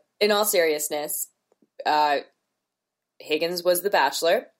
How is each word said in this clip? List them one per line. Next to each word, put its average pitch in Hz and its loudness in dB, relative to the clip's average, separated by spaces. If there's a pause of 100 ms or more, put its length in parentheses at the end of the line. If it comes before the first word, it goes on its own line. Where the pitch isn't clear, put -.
(200)
in 208 2
all 208 2
seriousness, 156 -2 (560)
uh, 151 2 (1000)
Higgins 165 -4
was 175 2
The 196 -2
Bachelor, 170 0 (120)